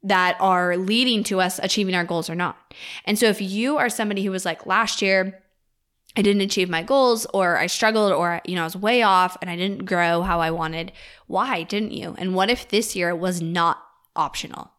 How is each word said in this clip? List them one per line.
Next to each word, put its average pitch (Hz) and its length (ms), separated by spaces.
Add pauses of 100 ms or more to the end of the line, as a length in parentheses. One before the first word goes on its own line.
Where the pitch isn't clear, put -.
that 185 360
are 180 380
leading 220 480
to 185 160
us 185 200
achieving 190 340
our 175 100
goals 170 260
or 165 60
not. 175 200 (500)
And 214 120
so 233 80
if 214 140
you 214 360
are 262 120
somebody 208 340
who 196 80
was 185 140
like, 165 200
"Last 208 380
year, 190 400 (720)
I 208 60
didn't 202 200
achieve 190 260
my 170 140
goals," 240 520
or 180 240
"I 170 80
struggled," 214 460
or, 170 320
you 180 100
know, 180 60
"I 165 40
was 165 120
way 226 260
off 185 380
and 180 100
I 170 60
didn't 190 280
grow 175 380
how 180 160
I 160 140
wanted," 165 400 (340)
why 190 380
didn't 208 260
you? - 280
And 185 180
what 190 140
if 247 180
this 214 260
year 175 220
was 175 260
not 170 400 (320)
optional? - 640